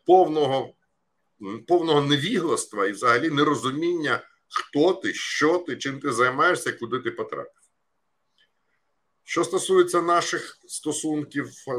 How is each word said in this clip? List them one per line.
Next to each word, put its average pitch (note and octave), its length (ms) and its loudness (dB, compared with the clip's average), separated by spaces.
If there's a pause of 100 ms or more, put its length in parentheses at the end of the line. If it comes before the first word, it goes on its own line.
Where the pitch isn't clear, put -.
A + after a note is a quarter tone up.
повного, D#3 680 4 (960)
повного E3 320 4
невігластва C#3+ 840 -2
і G2+ 60 -2
взагалі A#2+ 380 0
нерозуміння, D3 960 -2 (220)
хто - 440 2
ти, G#2+ 220 -4
що D#3 440 0
ти, D3 180 -8
чим C3+ 240 -8
ти C#3 120 -4
займаєшся, A#2+ 600 2
куди A#2+ 260 -6
ти A#2 120 -8
потрапив. D2 420 -10 (1700)
Що - 200 -2
стосується F3 580 2
наших E3+ 560 -2 (100)
стосунків D3 800 -6 (280)